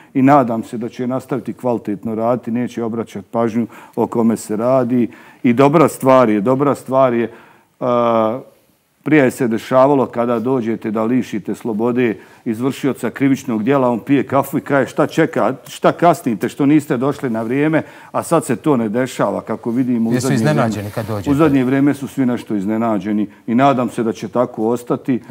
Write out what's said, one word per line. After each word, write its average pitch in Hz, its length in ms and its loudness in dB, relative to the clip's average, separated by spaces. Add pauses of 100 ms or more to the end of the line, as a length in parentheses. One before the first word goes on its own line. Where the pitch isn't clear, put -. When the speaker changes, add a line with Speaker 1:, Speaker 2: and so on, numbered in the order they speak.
(140)
Speaker 1:
i 135 80 0
nadam 120 420 4
se - 140 -10
da 113 120 -6
će 123 180 -8
nastaviti 123 460 -6
kvalitetno 110 600 -4
raditi, 113 360 -2
neće 117 320 -4
obraćati 107 480 -8
pažnju 113 360 -2 (280)
o 117 120 -2
kome 113 300 0
se - 180 -8
radi. 123 520 0 (360)
I 120 100 4
dobra 143 340 6
stvar 131 420 4
je, 104 120 2
dobra 131 340 0
stvar 131 380 0
je, 117 180 -2 (480)
a, 117 600 0 (640)
prije 139 280 4
se 131 160 -2
dešavalo 131 580 2
kada 120 340 -2
dođete 113 520 -4
da 110 120 -2
lišite 113 520 -2
slobode 120 640 -2 (280)
izvršioca 123 640 -4
krivičnog 131 540 -2
djela, 131 260 2
on 117 100 0
pije 135 240 0
kafu 139 340 -2
i 147 40 -2
kaže: 139 280 0
"Šta 147 180 -2
čeka, 135 460 0 (140)
šta - 240 0
kasnite 127 580 0
što 143 160 -2
niste 139 320 2
došli 139 320 -2
na 110 120 -4
vrijeme?", 143 400 0 (300)
a 117 120 -4
sad 160 220 0
se 123 100 -2
to 143 220 0
ne 110 120 0
dešava, 113 520 -2
kako 113 300 -6
vidimo 120 380 0
u 120 40 0
Speaker 2:
Jesu 127 80 0
Speaker 1:
zadnje 131 140 0
Speaker 2:
iznenađeni 123 360 0
Speaker 1:
vrijeme. 104 200 -8
Speaker 2:
kad 110 160 -8
dođete? 107 240 -4
Speaker 1:
U - 20 4
zadnje 139 300 4
vrijeme 135 300 2
su 123 140 -8
svi 135 180 -2
nešto 113 300 -4
iznenađeni 107 720 -2 (200)
i 113 80 -2
nadam 127 340 2
se 123 140 -6
da 113 100 -2
će 113 140 -10
tako 117 420 -2
ostati. 120 600 -4